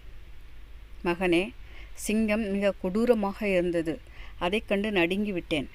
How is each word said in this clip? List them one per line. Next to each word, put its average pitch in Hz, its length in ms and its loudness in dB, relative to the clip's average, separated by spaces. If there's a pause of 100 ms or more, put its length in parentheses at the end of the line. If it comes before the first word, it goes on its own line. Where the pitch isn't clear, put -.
(1040)
"மகனே, 175 440 2 (440)
சிங்கம் 214 480 2
மிக 196 400 2
கொடூரமாக 214 680 2
இருந்தது. 175 520 2 (380)
அதைக் 185 300 0
கண்டு 208 240 2
நடுங்கிவிட்டேன். 190 840 2